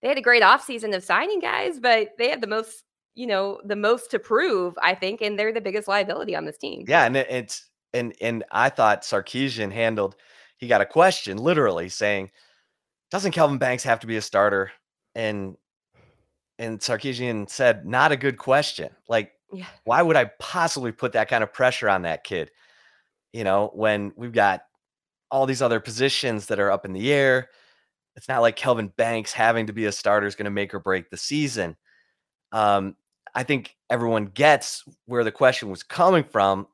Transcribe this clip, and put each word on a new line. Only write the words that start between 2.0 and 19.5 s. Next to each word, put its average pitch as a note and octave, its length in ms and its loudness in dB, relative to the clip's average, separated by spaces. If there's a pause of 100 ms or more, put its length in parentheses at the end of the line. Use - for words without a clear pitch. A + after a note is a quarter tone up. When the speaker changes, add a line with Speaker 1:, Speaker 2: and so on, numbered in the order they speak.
Speaker 1:
they A#3+ 120 2
have D4+ 100 -4
the A3 80 -6
most, A3 340 -6 (320)
you A#3+ 140 -10
know, G3 360 -2
the G3+ 120 -4
most G#3+ 340 0
to A3 80 -2
prove, G#3 640 0
I F#3 140 2
think, G3 240 -6
and G#3 180 -4
they're G#3+ 140 -2
the A3+ 80 -4
biggest G3+ 260 -6
liability G3 480 -2
on D#3 120 -6
this D3+ 120 -12
team. - 300 -12
Speaker 2:
Yeah, D3+ 160 6
and A#2+ 120 2
it, C3 140 0
it's, B2 400 -8 (240)
and, A#2+ 260 -4
and A2+ 300 -4
I B2 200 2
thought G#2+ 320 2
Sarkisian A2 680 -4
handled, G#2+ 460 -2 (400)
he B2 100 -14
got A#2 140 4
a G3+ 60 2
question D#3+ 520 2
literally A2+ 520 0
saying, G2+ 420 -2 (800)
"Doesn't F#3+ 180 -2
Kelvin D3+ 280 2
Banks B2+ 260 -2
have A#2 160 0
to A2 80 -14
be A2+ 80 -4
a G#2+ 60 -4
starter?" G2 500 0 (420)
And, G#2 420 -6 (1000)
and A2+ 220 -8
Sarkisian A#2+ 680 -6
said, A2+ 340 2
"Not C3 280 2
a C#3+ 40 0
good C3 220 -2
question. C3 500 0 (200)
Like, A2 240 -2 (200)